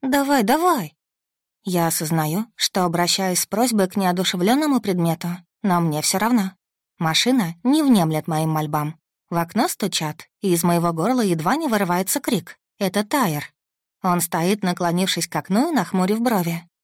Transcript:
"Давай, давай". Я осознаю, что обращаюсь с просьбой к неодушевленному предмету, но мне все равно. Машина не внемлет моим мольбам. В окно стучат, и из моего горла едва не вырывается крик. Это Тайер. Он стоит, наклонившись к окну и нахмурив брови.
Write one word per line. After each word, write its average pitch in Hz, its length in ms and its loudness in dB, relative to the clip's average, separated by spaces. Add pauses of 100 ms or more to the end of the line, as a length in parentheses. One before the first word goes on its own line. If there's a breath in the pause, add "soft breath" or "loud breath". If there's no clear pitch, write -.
"Давай, 277 400 2
давай". 269 540 0 (640)
Я 175 240 0
осознаю, 165 600 -2 (100)
что - 280 0
обращаюсь 175 560 0
с - 60 -4
просьбой 214 420 0
к - 80 -6
неодушевленному 196 840 0
предмету, 170 480 -2 (340)
но 180 180 2
мне 156 220 0
все - 160 -2
равно. 208 340 0 (460)
Машина 170 640 0
не 294 200 2
внемлет 170 440 4
моим 160 240 0
мольбам. 151 480 -2 (320)
В 170 60 -4
окно 170 320 0
стучат, - 600 -6 (120)
и 190 120 0
из 170 120 0
моего 175 280 2
горла 202 280 0
едва 175 340 0
не 320 140 -2
вырывается 190 520 0
крик. 226 380 -4 (200)
Это 202 260 -2
Тайер. 196 480 -2 (500)
Он 175 180 2
стоит, 180 420 -2
наклонившись 180 640 -2
к - 80 -6
окну 214 340 0
и 330 40 -4
нахмурив 190 460 0
брови. 180 480 -2 (160)